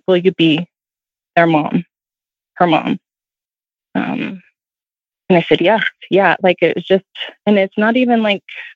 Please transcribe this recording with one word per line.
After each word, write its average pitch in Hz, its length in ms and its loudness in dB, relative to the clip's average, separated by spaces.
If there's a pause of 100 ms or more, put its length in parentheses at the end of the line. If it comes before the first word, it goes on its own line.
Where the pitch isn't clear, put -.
"Will 185 120 2
you 180 160 0
be 165 340 0 (680)
their 170 120 4
mom, 160 380 0 (720)
her 175 100 2
mom?" - 320 0 (960)
Um, - 480 -8 (840)
and 185 100 4
I 170 40 2
said, 151 180 0
"Yeah, 202 220 0 (300)
yeah." 180 320 2
Like, 180 180 2
it 165 140 0
was 175 100 -8
just, 190 200 0 (420)
and 208 100 4
it's 196 220 -2
not 226 180 0
even 240 240 2
like, 202 220 -2 (320)